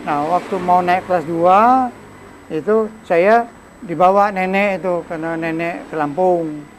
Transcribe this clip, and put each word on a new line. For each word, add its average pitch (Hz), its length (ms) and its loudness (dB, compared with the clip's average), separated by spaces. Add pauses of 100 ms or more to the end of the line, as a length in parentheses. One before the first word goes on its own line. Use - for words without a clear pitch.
Nah, 151 240 -4
waktu 175 320 -2
mau 180 240 2
naik 180 240 0
kelas 180 160 0
dua, 190 640 4 (640)
itu 208 400 -2 (160)
saya 208 400 4 (320)
dibawa 190 560 2
nenek 190 480 -2
itu, 180 240 -2
karena 165 320 -8
nenek 165 480 -6
ke - 80 -14
Lampung. 160 640 -2 (200)